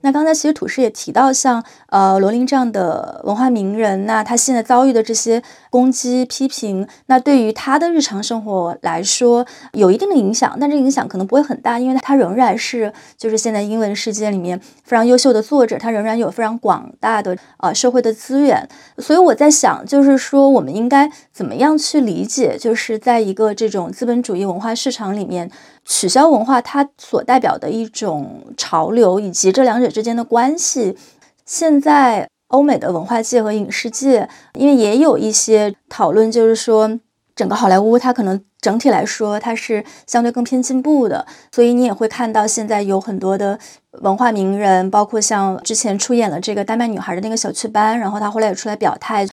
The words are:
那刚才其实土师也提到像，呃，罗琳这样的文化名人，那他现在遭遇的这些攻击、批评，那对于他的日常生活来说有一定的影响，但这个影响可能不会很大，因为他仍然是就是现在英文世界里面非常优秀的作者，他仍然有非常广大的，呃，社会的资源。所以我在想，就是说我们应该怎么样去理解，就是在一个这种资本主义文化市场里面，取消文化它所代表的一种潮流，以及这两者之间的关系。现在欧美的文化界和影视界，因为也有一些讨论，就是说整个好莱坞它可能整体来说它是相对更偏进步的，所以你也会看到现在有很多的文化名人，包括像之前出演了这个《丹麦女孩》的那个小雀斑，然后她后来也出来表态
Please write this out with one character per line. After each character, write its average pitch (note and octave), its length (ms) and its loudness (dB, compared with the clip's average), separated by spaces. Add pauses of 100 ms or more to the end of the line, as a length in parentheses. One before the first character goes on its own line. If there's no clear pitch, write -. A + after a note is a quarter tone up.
那 C#4 80 0
刚 D4 140 0
才 D#4+ 80 2
其 D#4 100 -2
实 D4+ 100 2
土 - 140 -4
师 - 140 -4
也 A#3+ 80 4
提 - 240 -10
到 C4 200 4
像， B3 300 0 (260)
呃， G3 320 2
罗 G3 100 2
琳 A#3+ 160 0
这 C#4 100 0
样 B3 140 0
的 F#3 540 -4
文 G3+ 120 -2
化 B3+ 140 2
名 G#3 260 -2
人， G3+ 300 0
那 A3 180 0
他 A#3+ 120 -6
现 B3+ 180 0
在 A3+ 80 0
遭 B3+ 240 4
遇 C4+ 80 4
的 A3+ 80 2
这 A3+ 100 -4
些 A3+ 300 -2 (260)
攻 B3+ 240 2
击、 B3 320 -2
批 C4+ 220 -6
评， G3+ 420 -4 (180)
那 C4 120 4
对 C4 240 4
于 A3 100 0
他 C4 240 -2
的 E4+ 140 0
日 E4 100 2
常 G#3 220 -4
生 A3+ 200 -6
活 F#3+ 380 -4
来 E3 220 -4
说 A#3+ 420 2 (280)
有 F#3+ 180 4
一 G#3 80 4
定 G4+ 100 -2
的 G4 60 0
影 G#3+ 180 2
响， - 260 -2
但 C#4+ 120 0
这 D4 60 0
个 C#4+ 40 2
影 C4 100 2
响 C4+ 160 -2
可 - 120 -8
能 F#3+ 80 -4
不 F#3+ 80 -4
会 C#4+ 80 4
很 C#4+ 180 -4
大， A#3 180 -2
因 B3+ 140 -2
为 C4 80 0
他 - 140 -2
仍 G3 200 2
然 A#3 220 2
是 A3 340 -4 (280)
就 A3+ 100 -4
是 A3 80 0
现 A3 160 -2
在 G#3 80 -2
英 G#3 180 -4
文 G#3 160 -2
世 A3 160 -6
界 G#3+ 200 -4
里 G3 80 -2
面 F3+ 200 -6 (260)
非 B3 120 0
常 A#3 100 2
优 B3 120 6
秀 C4 140 4
的 G#3+ 100 2
作 B3+ 240 2
者， A3+ 100 -4
他 A3+ 140 -6
仍 G#3+ 120 -2
然 A3 140 -2
有 A3+ 140 -2
非 A3+ 120 -6
常 A3 180 -4
广 - 300 -2 (100)
大 A3 200 -2
的， F#3 160 -6 (220)
呃， F#3 160 -2
社 B3+ 160 0
会 B3+ 100 2
的 A3+ 100 0
资 B3+ 300 -4
源。 C#4 260 2 (300)
所 D4+ 180 0
以 E4+ 40 6
我 E4+ 160 6
在 D4 160 4
想， - 360 0
就 C#4 160 4
是 C#4 140 6
说 C#4 320 4
我 B3+ 140 4
们 C3+ 120 -8
应 A3+ 140 -2
该 C#4+ 220 4 (200)
怎 - 140 -8
么 A2+ 120 -6
样 D4+ 200 2
去 D4+ 240 0
理 F#3+ 240 -2
解， A#3 340 -2
就 A3+ 160 -2
是 A3+ 240 -6
在 A#3 220 2
一 G3 140 -2
个 G#3+ 200 0
这 A3 140 -2
种 F#3 240 -6
资 A#3 140 -6
本 A#3+ 160 0
主 A3 120 -4
义 F#3+ 120 -2
文 F#3 120 -4
化 A3+ 160 -6
市 B3 160 -4
场 G#3 240 -6
里 G#3 120 -6
面， F3+ 240 -8 (340)
取 - 240 -4
消 C#4+ 220 4
文 A3 120 4
化 B3 200 2
它 C#4+ 340 -2
所 - 260 -4
代 B3+ 160 2
表 G3+ 200 0
的 - 100 -8
一 A3 180 -4
种 D#3+ 580 -8 (120)
潮 E3 340 -2
流， G#3 300 4
以 G3+ 100 -6
及 F#3+ 200 0
这 A#3 120 2
两 A#3+ 180 2
者 B3 80 2
之 G#3+ 140 -4
间 A#3 120 -4
的 A#3 80 -4
关 A#3+ 340 0
系。 A#3+ 400 -4 (500)
现 D#4 340 2
在 C#4 480 2 (200)
欧 C4+ 140 4
美 C#4+ 160 2
的 - 140 -4
文 E3 120 -4
化 A3+ 180 -4
界 A#3 200 0
和 G#3+ 80 -2
影 G#3 220 -4
视 - 180 -6
界， B3+ 380 0 (260)
因 C4+ 140 2
为 C#4+ 60 6
也 A3+ 240 2
有 D4+ 180 4
一 A3 160 -2
些 G#3+ 420 2 (140)
讨 E3+ 240 0
论， A3 180 4
就 A3+ 160 2
是 A3+ 80 4
说 A3 460 0 (340)
整 F#3+ 140 -4
个 G3+ 80 -4
好 G#3+ 120 2
莱 F#3+ 120 6
坞 A3+ 180 4
它 B3+ 140 0
可 B3 100 -2
能 G3 220 -2 (160)
整 G#3+ 180 0
体 C4+ 120 2
来 F3+ 140 0
说 G#3 360 -4
它 A3+ 140 -6
是 A3 280 -4 (240)
相 A#3+ 160 0
对 A#3+ 80 0
更 A#3+ 140 -2
偏 B3+ 180 -2
进 B3+ 200 -2
步 C#4 260 2
的， - 180 -4 (240)
所 A#3+ 140 2
以 A#3+ 80 4
你 B3 120 2
也 A#3 80 0
会 A3 140 -4
看 A3+ 240 -4
到 G#3+ 160 0
现 G#3+ 220 -6
在 G#3+ 140 -2
有 G3 180 0
很 G3 180 -8
多 F#3+ 180 -2
的 G3+ 220 -4 (440)
文 G3 140 0
化 B3 140 2
名 G3 260 -2
人， F#3+ 340 2
包 G#3 140 2
括 G#3+ 160 -4
像 G3 440 -2
之 A3 100 -6
前 G#3 240 -2
出 B3 160 -2
演 A3+ 160 0
了 D3+ 100 -6
这 G#3+ 140 -6
个 G3+ 100 -4
《丹 A3 140 -4
麦 A#3+ 80 -2
女 G#3+ 120 -6
孩》 - 180 -8
的 F#3 40 -6
那 G#3+ 80 -8
个 A3 80 -6
小 G#3 140 -6
雀 - 160 -10
斑， G#3+ 320 0
然 G#3+ 140 -4
后 G#3 80 -6
她 G#3 100 -4
后 A3 80 -6
来 A3 100 2
也 F#3 60 -2
出 G3+ 140 -10
来 G#3 80 -6
表 G#3 240 -2
态 G3+ 320 -4